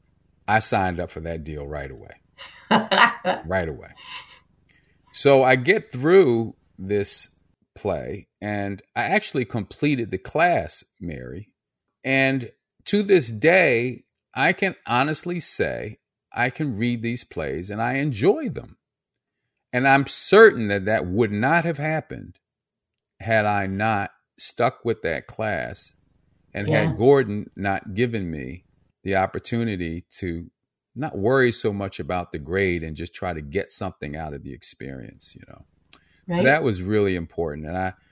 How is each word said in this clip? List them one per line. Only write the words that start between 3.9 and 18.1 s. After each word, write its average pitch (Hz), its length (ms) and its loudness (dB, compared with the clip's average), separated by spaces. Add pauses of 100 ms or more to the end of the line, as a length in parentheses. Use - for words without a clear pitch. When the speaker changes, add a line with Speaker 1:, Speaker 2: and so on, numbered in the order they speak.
Speaker 1:
So 139 300 6
I 131 120 8
get 131 380 0
through 131 600 4 (220)
this 101 520 -4 (460)
play, 73 520 -6 (140)
and 101 400 -6 (120)
I 117 100 -2
actually 143 420 -2
completed 120 680 -4
the 92 60 -6
class, 151 680 -2 (160)
Mary. 76 540 -12 (500)
And 135 480 0 (340)
to 208 180 2
this 180 260 4
day, 127 760 2 (300)
I 151 180 2
can 185 240 -2 (100)
honestly 151 540 0
say 73 600 -4 (340)
I 123 160 0
can 139 280 -4
read 120 240 0
these 117 220 -4
plays 82 480 -6
and 107 100 -4
I 120 120 0
enjoy 156 560 2